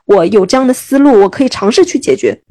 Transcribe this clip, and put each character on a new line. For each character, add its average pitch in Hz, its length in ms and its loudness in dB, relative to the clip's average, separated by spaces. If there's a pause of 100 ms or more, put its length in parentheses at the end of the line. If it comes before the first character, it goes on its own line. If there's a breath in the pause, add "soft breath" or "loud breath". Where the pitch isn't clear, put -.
我 381 220 2
有 202 200 0
这 262 120 -2
样 262 100 -2
的 254 60 0
思 - 260 -4
路， 269 220 4
我 196 80 2
可 - 120 -4
以 262 60 0
尝 202 240 -4
试 370 140 2
去 - 120 -4
解 - 200 -2
决”， 110 200 -4 (140)